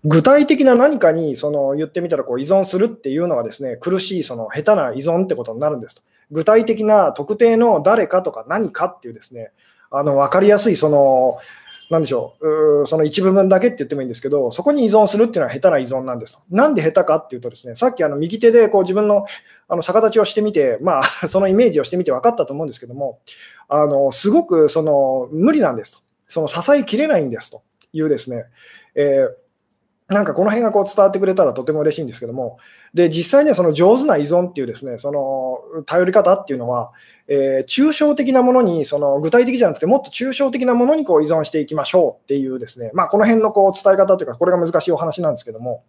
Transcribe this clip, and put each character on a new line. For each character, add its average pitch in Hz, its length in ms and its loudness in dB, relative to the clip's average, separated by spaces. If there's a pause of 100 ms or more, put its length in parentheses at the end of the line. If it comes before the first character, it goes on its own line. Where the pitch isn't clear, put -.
具 160 160 4
体 285 260 4
的 285 180 2
な 254 100 6
何 262 240 2
か 165 140 4
に、 156 240 -4
そ 147 120 -4
の、 139 260 -2
言 156 100 -4
っ 151 40 -18
て 170 120 -6
み 170 80 -6
た 160 80 -2
ら 135 80 -6
こ 123 80 -6
う 127 80 -4
依 - 20 -6
存 185 220 2
す 185 120 -6
る 196 80 2
っ 233 40 -4
て 220 200 -10
い 135 100 -4
う 175 80 -2
の 156 100 -2
は - 60 -4
で 107 100 -10
す 139 100 -14
ね、 123 140 -8
苦 185 240 -4
し 185 180 -6
い、 151 40 -4
そ 127 120 -10
の、 113 180 -10
下 151 200 0
手 - 20 6
な 143 160 -2
依 110 60 -8
存 165 260 -2
っ 190 40 -4
て 175 80 -4
こ 123 100 -10
と 113 80 -10
に 120 80 -8
な 147 80 -2
る 147 80 -6
ん - 20 -12
で 113 80 -14
す - 80 -20
と。 - 60 -20 (280)
具 156 140 -6
体 220 220 4
的 220 180 -2
な 214 300 4
特 202 240 -6
定 233 180 4
の 220 260 2
誰 196 260 2
か 185 140 0
と 175 120 -6
か 113 160 -16
何 185 240 -4
か 175 140 -4
っ 180 120 -12
て - 80 -20
い 117 40 -16
う - 20 -18
で 107 80 -20
す - 120 -20
ね、 113 180 -16 (400)
あ 139 120 -4
の、 143 140 0
わ 139 100 2
か 180 140 2
り 208 80 6
や 202 100 6
す 220 100 0
い、 180 60 2
そ 156 140 0
の、 131 480 4 (520)
な 165 100 0
ん - 20 0
で 147 60 -4
し 139 60 -4
ょ - 280 -6
う、 156 400 2
う - 20 0
ー、 - 20 0
そ 160 120 -4
の 156 80 2
一 151 160 -4
部 190 100 2
分 190 160 4
だ 185 140 4
け 240 60 2
っ - 40 4
て 240 60 -14
言 139 100 -8
っ - 20 -20
て 147 60 -6
も 139 60 -8
い - 20 -8
い 131 40 -8
ん - 20 -10
で 113 60 -10
す - 60 -14
け - 60 -8
ど、 135 240 -2
そ - 120 -10
こ 294 100 2
に 285 100 0
依 226 40 2
存 208 200 4
す 208 100 -2
る 220 80 4
っ - 20 -6
て 226 120 -4
い - 20 0
う 139 40 0
の - 20 -8
は 110 60 -8
下 135 80 -8
手 190 80 4
な 160 80 2
依 135 60 0
存 131 180 -6
な 127 140 -8
ん 120 40 -12
で 113 80 -14
す - 60 -20
と。 - 60 -20 (100)
な 214 180 2
ん 302 60 0
で 196 80 0
下 156 100 0
手 180 140 2
か 156 120 2
っ - 100 -8
て - 80 -12
い - 20 -12
う 120 40 -14
と 123 80 -10
で 117 60 -16
す - 120 -20
ね、 113 100 -16
さ 240 100 0
っ 254 60 0
き 180 100 -2
あ 151 60 0
の、 143 80 -6
右 170 220 -6
手 233 120 6
で 226 160 6
こ 202 120 2
う - 20 4
自 185 120 -2
分 208 140 0
の、 202 180 2 (440)
あ 175 60 -2
の、 175 60 -4
逆 185 200 0
立 220 100 2
ち 220 80 2
を 208 60 2
し - 80 -8
て 214 80 -2
み 214 100 -2
て、 135 300 0
ま 160 180 0
あ、 135 40 0 (120)
<laughs> - 120 -8
そ 185 120 -2
の 196 80 2
イ 190 60 0
メ 233 140 4
ー 196 40 2
ジ 151 80 0
を 131 60 -2
し - 40 -14
て - 60 -8
み 180 80 -2
て 156 80 -2
分 127 100 -2
か 233 80 2
っ 233 60 -2
た 185 100 -2
と 139 80 -12
思 151 100 -8
う - 20 -6
ん - 20 -10
で 123 60 -12
す - 80 -16
け 120 60 -20
ど 123 60 -20
も、 135 260 -10 (500)
あ 151 160 2
の、 139 260 0
す - 200 0
ご 277 140 2
く 160 220 4
そ 156 160 0
の、 135 480 0
無 180 220 2
理 302 80 2
な 165 100 2
ん 120 60 -8
で 104 80 -12
す - 80 -16
と。 - 60 -20 (280)
そ - 140 -4
の、 151 60 -2
支 170 120 -6 (140)
え 285 100 2
き - 140 -4
れ 302 100 0
な 247 120 2
い 156 40 0
ん 135 60 -6
で 117 100 -8
す - 120 -14
と - 100 -20 (320)
い 156 80 -6
う 156 80 -2
で 139 80 0
す 127 120 -12
ね、 120 160 -10 (500)
え 139 340 2
ー、 - 140 -16 (680)
な 202 120 0
ん 202 40 0
か 160 80 -4
こ 180 100 0
の 208 60 2
辺 226 140 -2
が 220 80 0
こ 202 100 2
う 190 40 -2
伝 - 120 -12
わ 196 100 6
っ 196 60 0
て 196 60 -4
く 196 60 0
れ 190 80 0
た 185 120 2
ら 127 80 0
と 131 100 -8
て 156 80 -4
も 151 80 -4
嬉 151 160 0
し - 40 -10
い 165 40 -8
ん 135 40 -10
で 113 60 -14
す - 60 -20
け 120 80 -12
ど 117 60 -12
も、 123 240 -10 (360)
で、 170 160 2
実 165 300 2
際 302 60 4
ね、 294 80 2
そ 180 100 0
の 165 80 2
上 175 260 4
手 262 60 -2
な 254 140 2
依 147 40 0
存 175 280 0
っ 180 40 -16
て - 60 -8
い 135 60 -4
う - 20 -8
で 113 80 -10
す 135 100 -18
ね、 120 140 -10
そ 143 120 -6
の 135 760 -6
頼 175 200 0
り 185 60 -2
方 185 220 4
っ 196 120 -2
て 143 80 -6
い 131 40 -4
う - 20 -10
の 120 100 -6
は、 120 220 -4 (360)
え 135 360 0
ー、 - 20 -6
抽 294 320 0
象 294 160 2
的 262 200 0
な 254 100 4
も 247 100 4
の 254 80 6
に、 170 240 0
そ 143 140 -4
の 143 220 0
具 156 100 -2
体 240 140 4
的 262 120 -2
じ 240 80 4
ゃ 180 40 2
な 151 40 -2
く - 60 -10
て、 156 60 -2
も 226 120 2
っ 269 40 -2
と - 100 -18
抽 262 220 -6
象 269 180 -2
的 254 140 -4
な 247 100 2
も 247 100 2
の 294 100 2
に 311 100 -4
こ 180 100 2
う 151 80 4
依 - 20 0
存 156 200 0
し - 40 -14
て 156 120 -2
い 143 40 -4
き - 80 -12
ま 151 120 -4
し - 100 -6
ょ 165 240 2
う - 40 -20
っ - 20 -20
て 139 120 -2
い 135 120 -4
う 127 100 -8
で 135 80 -12
す - 120 -20
ね、 113 140 -10
ま 180 100 0
あ、 160 40 -2
こ 202 100 0
の 196 60 2
辺 226 180 4
の 214 100 0
こ 202 160 4
う 190 60 2
伝 196 200 2
え 190 40 4
方 190 200 4
と 165 60 -8
い - 20 -6
う - 20 -10
か、 123 80 -12
こ 170 100 -2
れ 180 60 2
が 180 120 2
難 165 180 -2
し - 80 -6
い - 20 0
お 156 60 0
話 160 240 -6
な 165 80 -2
ん 139 40 -4
で - 40 -8
す - 80 -16
け 113 80 -14
ど 110 60 -16
も 120 300 -10